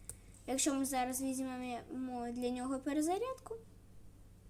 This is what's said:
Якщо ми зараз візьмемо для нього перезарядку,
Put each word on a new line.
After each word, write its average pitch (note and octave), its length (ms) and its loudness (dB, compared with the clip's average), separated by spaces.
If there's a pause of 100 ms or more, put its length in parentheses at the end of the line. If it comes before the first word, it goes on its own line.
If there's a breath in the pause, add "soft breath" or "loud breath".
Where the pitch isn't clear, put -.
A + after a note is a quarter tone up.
(480 loud breath)
Якщо C4+ 260 4
ми C4+ 120 4
зараз B3+ 360 2
візьмемо B3+ 1120 -2
для B3 180 2
нього B3+ 300 2
перезарядку, F4+ 760 2 (960)